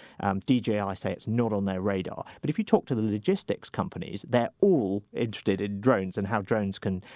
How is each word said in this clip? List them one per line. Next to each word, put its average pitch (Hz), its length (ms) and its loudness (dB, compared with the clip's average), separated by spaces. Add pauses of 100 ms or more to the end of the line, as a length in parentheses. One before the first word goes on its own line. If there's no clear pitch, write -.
(200)
Um, 98 200 0
D 123 200 2
J 104 200 0
I 98 120 -2
say 95 180 -6
it's - 160 -8
not 113 280 0
on 98 100 0
their 95 160 0
radar. 95 460 -2 (160)
But 139 80 -2
if - 80 -4
you 214 60 -2
talk - 220 2
to 139 80 -2
the 113 60 0
logistics 107 720 -2
companies, - 580 -6
they're 120 220 2 (100)
all 110 420 4 (120)
interested 104 480 0
in 101 180 -4
drones 101 380 2
and 101 80 0
how 104 160 0
drones 101 360 0
can, 95 240 -2 (140)